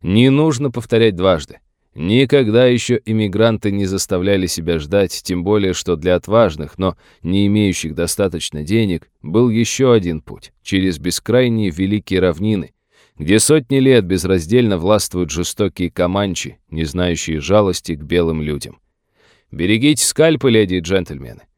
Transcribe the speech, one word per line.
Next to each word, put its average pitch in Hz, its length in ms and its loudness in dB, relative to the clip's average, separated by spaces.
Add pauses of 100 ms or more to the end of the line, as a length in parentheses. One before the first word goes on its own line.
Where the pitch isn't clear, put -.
Не 110 280 4
нужно 143 400 0
повторять 113 460 0
дважды. 90 440 0 (340)
Никогда 120 720 2
ещё 123 380 0
иммигранты 110 680 0
не 101 140 -2
заставляли 95 600 0
себя 82 320 -4
ждать, 87 460 -2
тем 90 200 -4
более 101 280 2
что 87 240 -4
для 87 180 0
отважных, 87 640 0
но 92 180 -2 (260)
не 98 240 0
имеющих 101 480 0
достаточно 82 680 -4
денег, 95 480 -2 (120)
был 113 260 0
ещё 117 440 0
один 87 280 0
путь – - 320 -20 (100)
через 92 360 -2
бескрайние 110 720 0
великие 95 500 -2
равнины, 90 540 -2 (440)
где 90 220 2
сотни 139 380 2
лет 131 260 4
безраздельно 92 760 0
властвуют 90 520 -2
жестокие 87 600 -4
команчи, 90 680 -4 (120)
не 80 140 -4
знающие 80 560 -4
жалости 92 560 0
к 73 60 -16
белым 82 380 0
людям. 73 380 -8 (720)
Берегите 113 540 0
скальпы, 156 440 2
леди 104 280 4
и 87 40 0
джентльмены. 78 640 -6 (160)